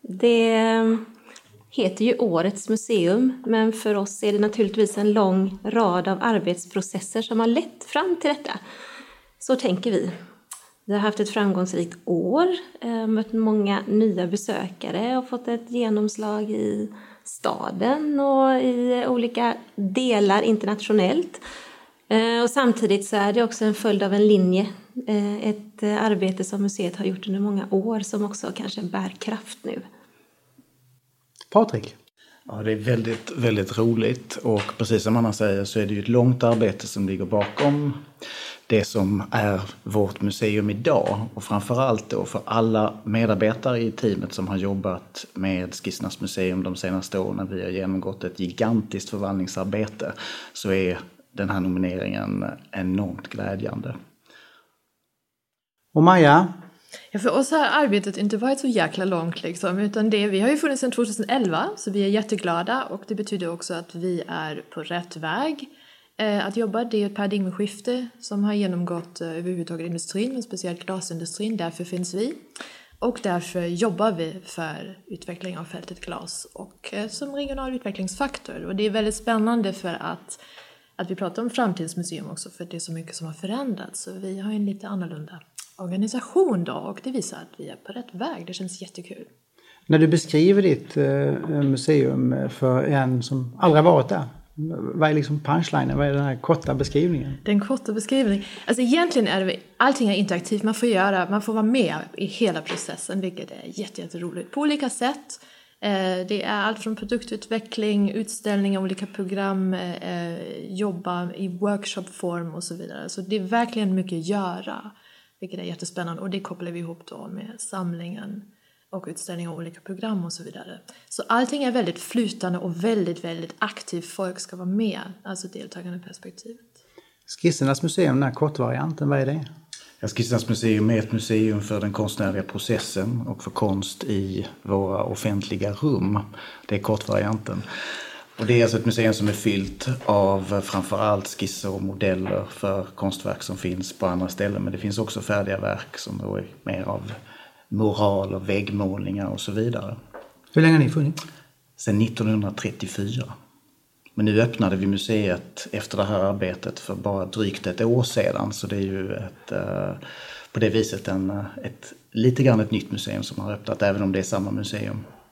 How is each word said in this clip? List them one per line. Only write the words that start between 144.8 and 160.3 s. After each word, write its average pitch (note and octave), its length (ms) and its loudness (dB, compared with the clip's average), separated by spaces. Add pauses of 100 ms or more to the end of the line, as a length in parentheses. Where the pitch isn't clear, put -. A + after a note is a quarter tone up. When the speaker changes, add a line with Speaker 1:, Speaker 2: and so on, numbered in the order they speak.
Speaker 3:
också G#2+ 240 -4
färdiga G2 380 -2
verk - 380 -6
som - 200 -10
då G1+ 180 -4
är G1+ 100 -4 (180)
mer F#2 200 -4
av - 280 -6 (580)
mural G2+ 640 2
och F#2+ 160 -4
väggmålningar G2 800 -2
och G2 120 -4
så - 120 -6
vidare. A2 440 -2 (580)
Speaker 2:
Hur D#3+ 80 8
länge D#3+ 120 10
har D#3 100 8
ni B2 60 4
funnits? D3+ 360 0 (520)
Speaker 3:
Sedan G2+ 220 0
nittonhundratrettiofyra. G#2+ 1300 -2 (800)
Men G#2+ 120 2
nu G#2+ 160 6
öppnade G#2+ 340 2
vi F#2+ 120 0
museet G2 840 -2
efter G2+ 260 -6
det G#2 60 2
här G2+ 160 2
arbetet F#2+ 600 -2
för G2 160 -8
bara G2 300 -2
drygt F#2+ 420 -4
ett F2+ 140 -4
år A#2+ 220 4
sedan. G#2 500 0
Så G2+ 140 -8
det G2+ 80 -4
är G2+ 60 0
ju F#2+ 320 -2
ett, - 380 -10
eh, G1+ 400 -2 (600)